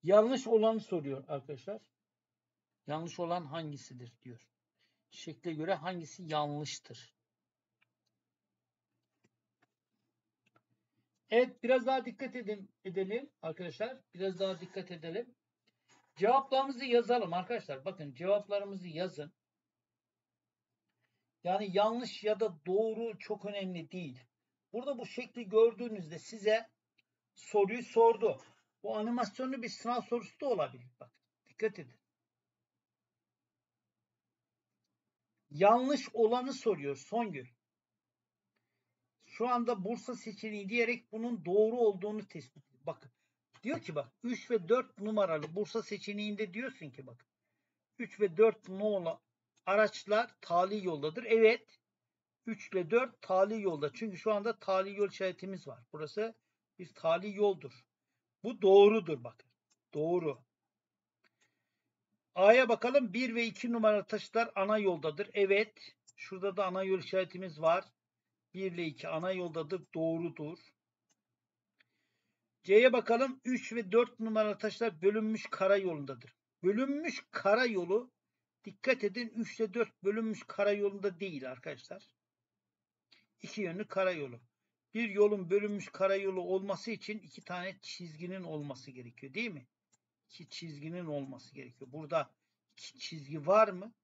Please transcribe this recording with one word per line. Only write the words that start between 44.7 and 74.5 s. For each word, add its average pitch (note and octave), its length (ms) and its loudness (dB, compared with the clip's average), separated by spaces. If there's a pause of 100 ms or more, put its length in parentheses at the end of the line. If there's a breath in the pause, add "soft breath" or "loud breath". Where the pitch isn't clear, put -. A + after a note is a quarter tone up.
numaralı F3 560 0
Bursa G#3 280 -4
seçeneğinde G#3 720 -6
diyorsun G#3+ 360 -10
ki C3 160 -18
bak, A#2+ 200 -20 (720)
üç G#3+ 220 -8
ve F3+ 160 2
dört G#3+ 320 4
nolu F#3+ 520 -2 (460)
araçlar G#3+ 760 2
tali F#3 460 0
yoldadır. D#3 380 -4
Evet, A3+ 560 6 (680)
üç A3 260 -10
ile F3 180 -2
dört A#3+ 320 0
tali G3+ 400 2
yolda. D3+ 320 -2
Çünkü G3 240 -8
şu G#3+ 140 0
anda G#3 260 -2
tali G3 380 -2
yol G3+ 140 0
işaretimiz F#3 560 -6
var. B2+ 260 -16
Burası G#3 420 -6 (440)
bir F3+ 160 -16
tali F3+ 420 -2
yoldur. F#3 500 -2 (560)
Bu A3+ 200 -6
doğrudur G3 600 8
bakın. - 260 -16 (440)
Doğru. D#3 480 -2 (1900)
A'ya A3 340 10
bakalım. A#3+ 440 2
Bir A#3 220 -2
ve A#3 120 0
iki A#3 260 -6
numaralı G#3+ 340 4
taşıtlar A3+ 480 -2
ana G#3 240 2
yoldadır. E3 540 -2
Evet. G3+ 640 0 (200)
Şurada F#3+ 400 -6
da G3 100 0
ana F#3+ 180 -2
yol F#3+ 140 0
işaretimiz F3+ 640 -4
var. E3 240 4 (720)
Bir F#3 180 -4
ile E3+ 140 -4
iki D#3+ 220 -8
ana E3 240 -2
yoldadır. E3+ 500 -6 (120)
Doğrudur. E3 640 -4 (2000)
C'ye A#3 300 8
bakalım. B3 520 0
Üç B3 280 -4
ve G#3 200 -4
dört A#3 280 2
numaralı A3 380 0